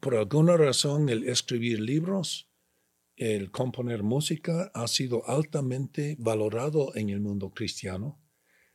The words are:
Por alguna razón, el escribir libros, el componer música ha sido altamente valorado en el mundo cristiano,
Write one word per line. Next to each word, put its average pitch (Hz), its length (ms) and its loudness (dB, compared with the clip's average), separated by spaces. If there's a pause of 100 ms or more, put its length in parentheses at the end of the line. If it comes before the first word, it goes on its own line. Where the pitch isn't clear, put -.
Por 131 160 0
alguna 151 400 6
razón, 147 520 4
el 113 200 0
escribir 120 520 0
libros, 160 680 -2 (680)
el 104 340 -2
componer 120 520 -4
música 160 720 -2
ha 117 140 -4
sido 123 400 -2
altamente 143 880 -2
valorado 117 800 0
en 107 140 -2
el 101 100 -2
mundo 101 300 -4
cristiano, 104 680 -8 (560)